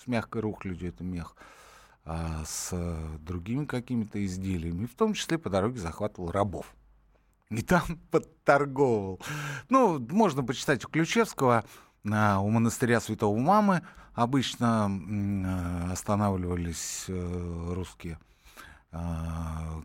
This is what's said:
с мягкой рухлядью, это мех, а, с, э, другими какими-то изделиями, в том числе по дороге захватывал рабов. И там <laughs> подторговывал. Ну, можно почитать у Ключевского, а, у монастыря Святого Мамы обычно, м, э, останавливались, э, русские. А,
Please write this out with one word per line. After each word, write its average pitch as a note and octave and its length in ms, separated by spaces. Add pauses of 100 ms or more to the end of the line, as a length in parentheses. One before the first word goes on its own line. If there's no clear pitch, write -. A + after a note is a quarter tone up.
с - 60
мягкой A2+ 320
рухлядью, F2+ 480
это E2+ 160
мех, F2 320 (680)
а, D#2+ 400
с, - 280
э, E2 480
другими F#2 440
какими-то A#2 600
изделиями, F#2 640
в - 100
том A3 180
числе E3 240
по G#2 120
дороге G#2 280
захватывал F2 540
рабов. G2 420 (760)
И A2 120
там F3+ 200
<laughs> - 280
подторговывал. C3 1120 (480)
Ну, A3+ 320 (100)
можно E3+ 320
почитать B2 420
у - 40
Ключевского, D3+ 760 (460)
а, G#2+ 300
у G2+ 80
монастыря A2+ 520
Святого G#2+ 380
Мамы F#3+ 440 (320)
обычно, A#2 720
м, G2 600
э, F2 460
останавливались, F2+ 1160
э, F2 640
русские. F2 460 (720)
А, D#2+ 960